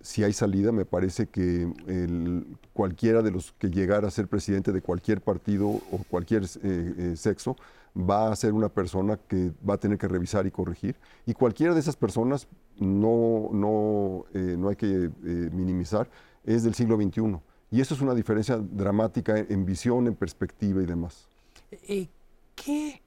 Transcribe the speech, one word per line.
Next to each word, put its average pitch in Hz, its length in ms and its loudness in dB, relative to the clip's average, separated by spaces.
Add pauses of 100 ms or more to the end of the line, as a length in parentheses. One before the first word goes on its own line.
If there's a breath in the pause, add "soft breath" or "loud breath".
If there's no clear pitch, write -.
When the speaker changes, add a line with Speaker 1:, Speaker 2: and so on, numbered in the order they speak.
Speaker 1:
si - 220 -4
hay 101 100 2
salida, 101 380 0
me 104 140 0
parece 95 420 -2
que 87 440 0 (140)
el, 87 720 -4 (160)
cualquiera 113 480 2
de 107 80 2
los 90 300 -4
que 101 100 0
llegara 95 380 2
a - 20 -2
ser 95 180 -2
presidente 98 440 0
de 92 100 0
cualquier 90 400 0
partido 101 460 0
o - 420 -4
cualquier, 92 360 0
eh, - 20 -8 (160)
eh, 87 520 -2
sexo, 110 400 -2 (400 loud breath)
va 101 360 2
a 104 40 0
ser 107 180 0
una 107 160 2
persona 98 580 -2
que 90 240 0 (180)
va 101 60 2
a - 20 -6
tener 104 220 0
que 101 80 -2
revisar 92 400 0
y 95 40 -4
corregir, 90 440 -4 (320 soft breath)
y 117 80 -2
cualquiera 151 400 2
de 160 60 4
esas 147 140 -2
personas 120 520 -2 (320)
no, 110 720 2
no, 104 840 0
eh, 92 240 -2
no 95 120 0
hay 101 60 -2
que, 110 120 -2 (180)
eh, 85 480 -4
minimizar, 92 560 -2 (340 loud breath)
es 113 200 2
del 113 100 2
siglo 113 240 2
veintiuno. 104 460 0 (280 soft breath)
Y 120 100 4
eso 135 120 -2
es 131 80 -2
una 131 140 2
diferencia 110 420 2
dramática 104 800 0
en, 107 100 -2
en 98 160 0
visión, 120 440 0
en 107 80 0
perspectiva 95 680 -2
y 87 60 0
demás. 85 400 -6 (600 soft breath)
Speaker 2:
Eh, 196 200 -4 (480)
¿qué 294 520 -6